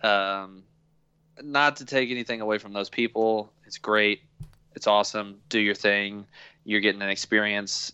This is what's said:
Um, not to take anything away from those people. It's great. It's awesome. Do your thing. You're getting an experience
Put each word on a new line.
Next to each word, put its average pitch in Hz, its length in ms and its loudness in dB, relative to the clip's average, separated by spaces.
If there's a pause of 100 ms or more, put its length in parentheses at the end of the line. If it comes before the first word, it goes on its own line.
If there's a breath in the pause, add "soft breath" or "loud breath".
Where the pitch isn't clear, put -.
Um, 98 600 0 (800)
not 143 340 2
to 143 100 -16
take 131 240 0
anything 120 300 -4
away 107 180 0
from 101 140 -16
those 101 180 -4
people. 110 640 0 (140)
It's - 120 -14
great. 107 440 2 (520)
It's - 120 -10
awesome. 104 640 0
Do 113 120 0
your 101 140 2
thing. 101 520 0 (380 loud breath)
You're 107 160 0
getting 101 220 0
an 98 60 -2
experience 101 840 -2